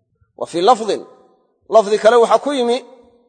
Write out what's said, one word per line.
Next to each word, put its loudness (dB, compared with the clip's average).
Wa -10
fii -8
lafdin, 0
lafdi 2
kale 2
waxaa 2
ku -4
yimi, -2